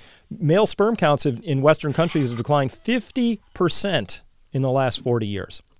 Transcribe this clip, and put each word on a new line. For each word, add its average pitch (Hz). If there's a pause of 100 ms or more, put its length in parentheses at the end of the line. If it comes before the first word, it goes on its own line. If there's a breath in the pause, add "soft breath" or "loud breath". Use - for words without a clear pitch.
(300 soft breath)
male 180
sperm 214
counts 147
in, 120
in 135
Western 151
countries 160
have 117
declined 139
fifty 233 (120)
percent 165 (300)
in 131
the 135
last 131
forty 120
years. 101 (160)